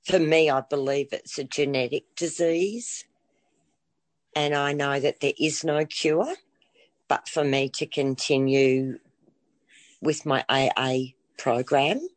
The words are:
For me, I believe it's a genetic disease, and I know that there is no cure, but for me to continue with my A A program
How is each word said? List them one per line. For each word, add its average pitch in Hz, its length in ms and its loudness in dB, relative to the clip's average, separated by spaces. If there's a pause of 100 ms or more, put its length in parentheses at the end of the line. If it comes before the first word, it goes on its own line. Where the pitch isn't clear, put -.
For 185 140 2
me, 160 300 6
I 135 140 2
believe 139 500 -2
it's - 260 -10
a 139 60 -6
genetic 135 600 -2 (120)
disease, 175 880 -2 (1300)
and 147 200 0
I 143 180 0
know 139 260 -2
that 135 220 -2
there 143 180 0
is 156 260 -2
no 151 200 0
cure, 165 500 -2 (760)
but - 200 -2
for 151 160 -2
me 135 300 0
to 151 100 -6
continue 135 1160 0 (1000)
with 151 240 -2
my 139 260 0
A 135 280 2
A 131 360 -2 (220)
program 143 800 0